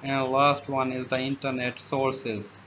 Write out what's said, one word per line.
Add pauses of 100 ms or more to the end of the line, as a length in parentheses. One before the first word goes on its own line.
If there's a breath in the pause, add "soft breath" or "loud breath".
and
last
one
is
the
internet
sources.